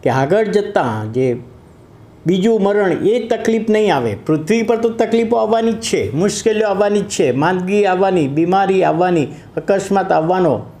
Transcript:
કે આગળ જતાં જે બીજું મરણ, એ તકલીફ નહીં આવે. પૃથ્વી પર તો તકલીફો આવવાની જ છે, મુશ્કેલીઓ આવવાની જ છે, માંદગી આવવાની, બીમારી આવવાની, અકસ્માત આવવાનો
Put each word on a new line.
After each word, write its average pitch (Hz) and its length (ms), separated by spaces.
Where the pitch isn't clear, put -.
કે 135 80
આગળ 143 340
જતાં 160 680
જે 123 280
બીજું 196 360
મરણ, 202 300
એ 214 360
તકલીફ 220 420
નહીં 214 260
આવે. 117 180
પૃથ્વી 156 360
પર 226 140
તો 226 120
તકલીફો 226 480
આવવાની 226 360
જ 220 80
છે, 113 340
મુશ્કેલીઓ 214 540
આવવાની 202 320
જ 202 80
છે, 170 240
માંદગી 180 520
આવવાની, 185 440
બીમારી 185 560
આવવાની, 160 420
અકસ્માત 190 560
આવવાનો 160 500